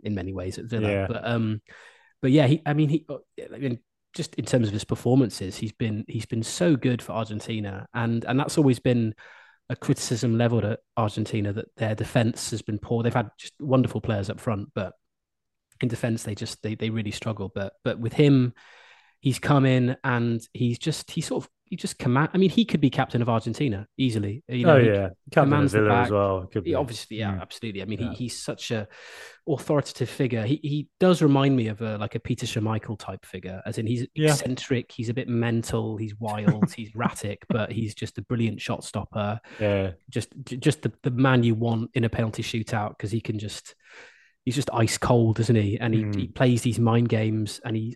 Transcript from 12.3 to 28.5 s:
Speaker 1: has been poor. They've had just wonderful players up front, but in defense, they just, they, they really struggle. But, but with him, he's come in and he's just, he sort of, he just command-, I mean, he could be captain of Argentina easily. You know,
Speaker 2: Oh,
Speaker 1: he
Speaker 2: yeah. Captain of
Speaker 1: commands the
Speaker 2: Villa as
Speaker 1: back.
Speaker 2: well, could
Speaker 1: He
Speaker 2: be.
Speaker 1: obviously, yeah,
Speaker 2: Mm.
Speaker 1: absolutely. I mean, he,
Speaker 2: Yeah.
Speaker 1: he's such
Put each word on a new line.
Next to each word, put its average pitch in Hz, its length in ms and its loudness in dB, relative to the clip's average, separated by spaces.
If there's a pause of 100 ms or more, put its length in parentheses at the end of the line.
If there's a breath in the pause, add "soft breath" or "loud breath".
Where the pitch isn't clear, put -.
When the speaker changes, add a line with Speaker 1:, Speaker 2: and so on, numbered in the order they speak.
Speaker 1:
has 110 100 -4
been 107 200 -4
poor. 117 240 -2
They've 117 100 2
had 117 240 0
just - 220 -18
wonderful 127 400 2
players 101 280 -2
up 98 120 -6
front, 101 340 -4
but 98 200 -6 (880)
in 127 60 0
defense, 113 380 -2
they 107 100 -6
just, - 300 -10
they, 110 100 -4
they 113 160 -4
really 107 220 -4
struggle. 104 420 -6
But, 98 200 -6 (100)
but 113 160 -2
with 117 140 -4
him, 135 380 6 (680 soft breath)
he's 131 180 0
come 139 260 4
in 127 380 4
and 117 380 0 (140)
he's 120 260 -2
just, - 320 -6
he 165 80 -4
sort - 240 -4
of, - 60 -20 (140)
he - 120 -10
just - 220 -8
command-, 139 340 2
I 185 60 0
mean, 190 100 6
he 226 160 2
could 170 160 0
be 139 80 6
captain 127 320 0
of 117 80 -2
Argentina 113 580 -2 (120)
easily. 110 500 -2
You 123 160 -2
know, 156 120 10
Speaker 2:
Oh, 131 40 10
Speaker 1:
he 117 60 8
Speaker 2:
yeah. 107 80 6
Captain 98 140 0 (180)
of - 80 -18
Speaker 1:
commands 147 380 4
the 107 100 4
Speaker 2:
Villa 107 180 6
as 120 80 2
Speaker 1:
back. 104 40 -2
Speaker 2:
well, 98 380 2
could - 140 -4
Speaker 1:
He 170 60 -2
Speaker 2:
be. 151 40 0
Speaker 1:
obviously, 117 440 -6
yeah, 98 160 -2
Speaker 2:
Mm. 92 80 -6
Speaker 1:
absolutely. 98 400 -10
I - 20 -8
mean, 101 140 -6
he, 123 80 -4
Speaker 2:
Yeah. 113 80 -6
Speaker 1:
he's 117 280 -8
such - 280 -8